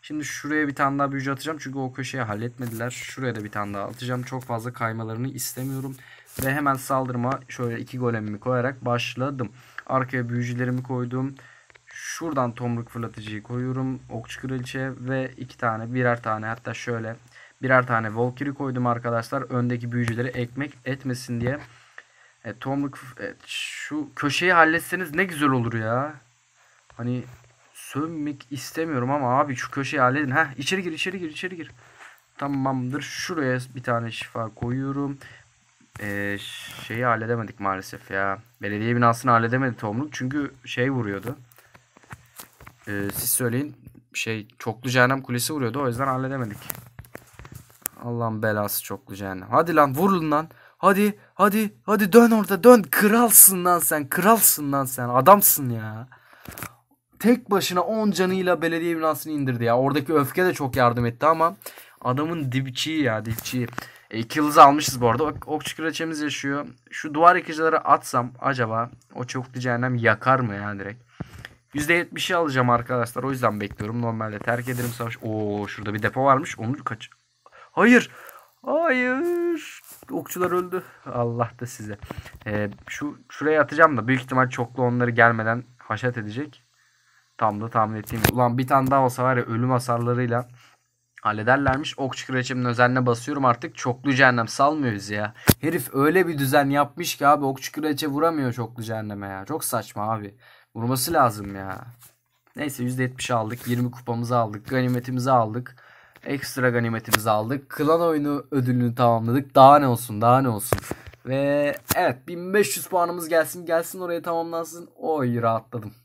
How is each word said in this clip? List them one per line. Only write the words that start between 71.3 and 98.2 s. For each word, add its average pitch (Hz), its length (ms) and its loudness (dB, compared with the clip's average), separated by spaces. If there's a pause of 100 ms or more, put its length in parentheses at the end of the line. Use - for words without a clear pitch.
Yüzde 147 200 0
yetmişi 175 420 0
alacağım 131 340 2
arkadaşlar. 120 540 0
O 135 80 -2
yüzden 120 280 0
bekliyorum. 107 420 -6
Normalde 110 380 -4
terk 120 300 -2
ederim 120 200 -4
savaş. 117 320 -8
Oo, 104 460 -4
şurada 104 260 -8
bir 107 80 -4
depo 110 220 0
varmış. 139 360 2
Onu 113 240 -4
kaç-, - 260 -10 (600)
hayır! 233 380 6 (560)
Hayır! 311 1160 -2 (300)
okçular 175 400 -4
öldü. 180 320 -2 (220)
Allah 120 540 -2
da 123 60 -10
size. 104 320 -12 (500)
Ee, 104 220 -2 (180)
şu, 147 300 -10 (120)
şuraya 151 320 2
atacağım 151 360 6
da 110 100 -4
büyük 127 140 2
ihtimal 127 280 0
çoklu 127 340 -4
onları 123 280 0
gelmeden 117 520 4 (140)
haşat 123 400 -4
edecek. 113 460 -10 (760)
Tam 107 240 0
da 113 80 -6
tahmin 110 300 0
ettiğim. 110 220 -8 (120)
Ulan 120 240 2
bir 131 100 -2
tane 135 240 2
daha 139 140 4
olsa 127 180 0
var 127 140 2
ya, 120 60 0
ölüm 117 280 0
hasarlarıyla 120 760 0 (720)
hallederlermiş. 131 800 0
Okçu 131 280 -6
kraliçemin 127 380 -2
özeline 123 400 2
basıyorum 131 400 0
artık. 123 300 2
Çoklu 131 380 -2
cehennem 123 340 4
salmıyoruz 131 640 0
ya. 104 240 -4 (280)
Herif 156 340 -4
öyle 160 320 4
bir 165 100 -4
düzen 139 320 2
yapmış 143 460 -2
ki 143 120 2
abi, 143 180 4
okçu 135 260 -4
kraliçe 151 360 -4
vuramıyor 147 460 0